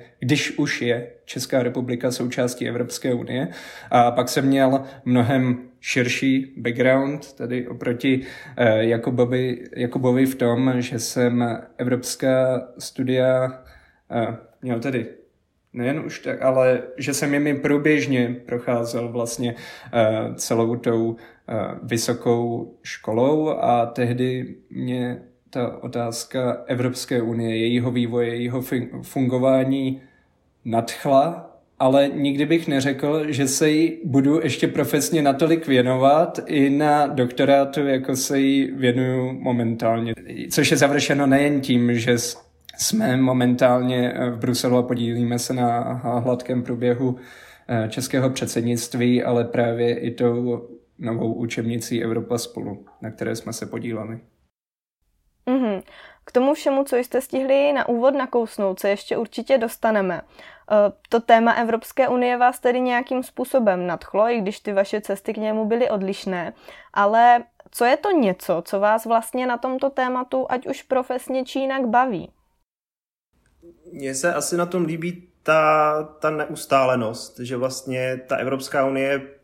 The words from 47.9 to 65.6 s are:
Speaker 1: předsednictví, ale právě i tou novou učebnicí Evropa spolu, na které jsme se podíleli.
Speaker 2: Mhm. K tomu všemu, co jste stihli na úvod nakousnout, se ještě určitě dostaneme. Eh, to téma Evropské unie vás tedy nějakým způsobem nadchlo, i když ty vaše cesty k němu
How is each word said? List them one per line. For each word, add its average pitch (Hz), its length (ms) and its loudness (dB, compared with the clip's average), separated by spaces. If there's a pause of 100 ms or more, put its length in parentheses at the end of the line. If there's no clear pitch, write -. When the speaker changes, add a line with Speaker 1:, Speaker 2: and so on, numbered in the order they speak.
Speaker 1:
předsednictví, 120 920 -2
ale 120 220 0
právě 120 540 0
i 117 120 -4
tou 120 580 -2 (300)
novou 113 340 -4
učebnicí 117 720 -4
Evropa 117 360 -2
spolu, 104 480 -10 (160)
na 107 80 -10
které - 260 -6
jsme 110 160 -10
se - 140 -10
podíleli. 113 540 -8 (1300)
Speaker 2:
Mhm. 247 340 0 (440)
K - 80 -20
tomu 262 220 2
všemu, 277 300 0
co 269 120 -2
jste 247 240 -2
stihli 269 520 2
na 269 160 -2
úvod 240 260 2
nakousnout, 226 640 -2
se 202 80 0
ještě 202 280 -2
určitě 233 420 0
dostaneme. 214 640 -2
Eh, - 720 0 (160)
to 233 120 2
téma 233 320 6
Evropské 233 560 0
unie 247 280 2
vás 247 240 2
tedy 254 200 2
nějakým 254 420 -2
způsobem 214 640 0
nadchlo, 190 440 0
i 240 100 0
když 202 200 -6
ty 214 120 -6
vaše 202 280 0
cesty 202 320 -6
k 220 40 -6
němu 220 280 -2